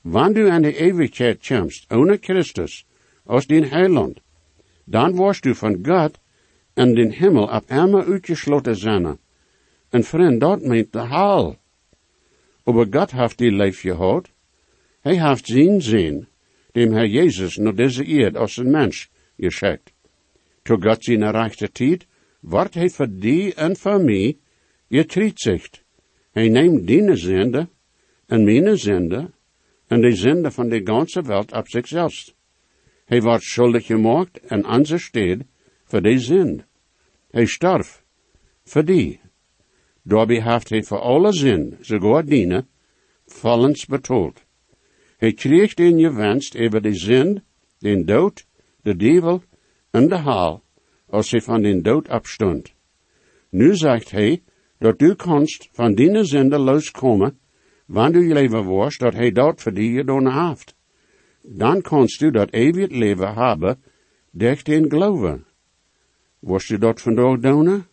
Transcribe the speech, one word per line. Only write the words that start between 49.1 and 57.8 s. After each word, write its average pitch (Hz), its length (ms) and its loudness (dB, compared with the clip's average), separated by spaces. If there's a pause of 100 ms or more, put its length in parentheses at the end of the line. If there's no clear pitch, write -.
en 127 180 4
de 185 100 0
hel, 101 440 -2 (460)
als 107 220 -4
hij 120 100 0
van 113 220 -2
den 101 200 0
dood 131 260 0
opstond. 101 640 -6 (760)
Nu 135 280 4
zegt 143 340 -2
hij 107 320 0 (360)
dat 113 200 2
du 165 160 4
kannst 156 580 -2
van 117 220 0
dine 185 300 2
zonde 139 340 0
loskomen, 131 800 0 (480)